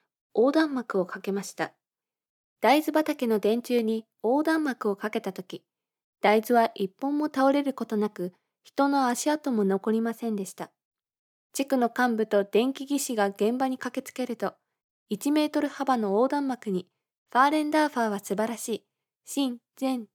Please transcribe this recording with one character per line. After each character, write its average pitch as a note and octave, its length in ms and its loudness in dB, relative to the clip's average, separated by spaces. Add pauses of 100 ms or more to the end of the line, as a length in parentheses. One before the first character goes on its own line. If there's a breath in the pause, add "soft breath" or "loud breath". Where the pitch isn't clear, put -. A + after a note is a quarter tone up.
(340 soft breath)
横 B3 160 4
断 D#4 240 0
幕 A#3 240 -4
を F3+ 80 0
か F#3+ 140 -12
け G3 100 -6
ま G3 140 -4
し - 80 -14
た。 - 200 -8 (880)
大 C4 200 6
豆 D4+ 120 -6
畑 D4+ 360 -2
の A3 100 2
電 G#3+ 220 0
柱 A#3+ 220 0
に A3 240 -4 (180)
横 C4 180 2
断 D#4+ 220 0
幕 A#3 260 -2
を G3+ 60 -2
か G#3 140 -6
け A3+ 100 -4
た F#3+ 120 -8
と F#3 120 -14
き、 - 180 -16 (580)
大 G#3+ 200 6
豆 A#3 200 4
は A3+ 140 2
一 G3 140 -4
本 C#4+ 300 -4
も D4+ 80 0
倒 C4+ 260 2
れ C#4+ 100 2
る C4+ 120 -2
こ A3+ 120 -8
と A3 100 -4
な G#3 140 0
く、 F3+ 220 -8 (320)
人 C#4 240 0
の C#4 180 2
足 B3 240 0
跡 D4 220 -2
も G#3+ 120 2
残 F#3+ 280 0
り A3+ 80 0
ま A3+ 120 -2
せ A#3 160 -6
ん A3 60 -2
で G3 100 -6
し F3+ 80 -12
た。 - 200 -14 (800)
地 C4+ 140 -2
区 C#4 100 2
の A#3+ 200 2
幹 B3 180 2
部 A3 120 0
と G3+ 160 2
電 A3+ 300 2
気 C4+ 140 -12
技 C#4 120 -2
師 C4 160 -4
が G3+ 120 2
現 G#3 300 0
場 C4 120 0
に C4 100 -4
駆 C4 240 -6
け - 80 -18
つ - 20 -20
け B3+ 140 -6
る A#3+ 80 -8
と、 G#3 200 -6 (540)
一 A3 220 -4
メ D4+ 140 2
ー D4 40 -2
ト D4+ 120 -2
ル D4 80 0
幅 C4 280 -2
の G#3+ 140 0
横 G#3+ 160 4
断 C#4+ 220 -2
幕 B3 220 -6
に、 F3+ 180 -4 (420)
「フ - 80 2
ァ B3+ 60 8
ー C#4+ 60 4
レ D#4 120 2
ン D4+ 80 -4
ダ D4+ 160 4
ー - 20 -2
フ C#4 120 -4
ァ A3+ 60 0
ー - 20 -2
は G#3 100 -4
素 G#3 160 -6
晴 G#3+ 140 0
ら A#3 80 -8
し - 120 -10
い。 G#3+ 160 -6 (400)
真 B3+ 340 -4 (180)
善 B3+ 380 -2